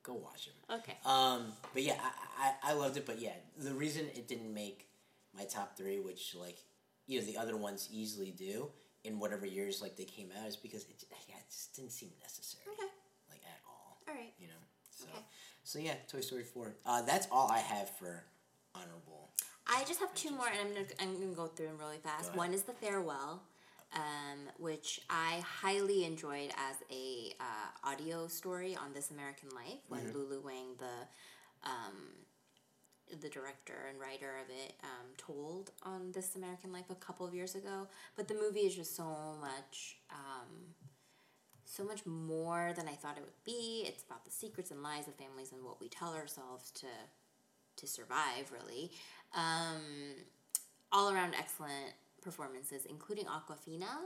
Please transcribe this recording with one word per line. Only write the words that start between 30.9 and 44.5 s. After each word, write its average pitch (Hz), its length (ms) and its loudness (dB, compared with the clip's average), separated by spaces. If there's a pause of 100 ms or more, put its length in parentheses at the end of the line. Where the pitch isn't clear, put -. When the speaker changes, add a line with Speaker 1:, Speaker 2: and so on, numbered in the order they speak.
Speaker 2:
um, 104 400 -4 (1120)
the 151 100 -6
director 135 600 -8
and 135 100 -10
writer 135 380 -6
of 131 120 -8
it, 131 240 -6 (100)
um, 123 240 -6 (100)
told 160 540 -6 (120)
on 185 300 -4
This 190 220 -2
American 185 360 -6
Life 180 180 -8
a 185 60 -2
couple 180 300 -6
of 175 80 -2
years 185 220 -2
ago. 196 320 -4 (280)
But 208 140 0
the 208 60 2
movie 214 260 4
is 185 140 8
just 170 200 -4
so 156 460 -2
much, - 560 -6 (120)
um, 135 680 -8 (880)
so - 180 -4
much 202 220 -2
more 165 720 2
than 170 120 -2
I 147 60 -4
thought 143 240 -6
it 143 60 -10
would - 220 -18
be. 226 420 -2
It's - 160 -6
about - 220 -14
the - 60 -10
secrets 185 400 -6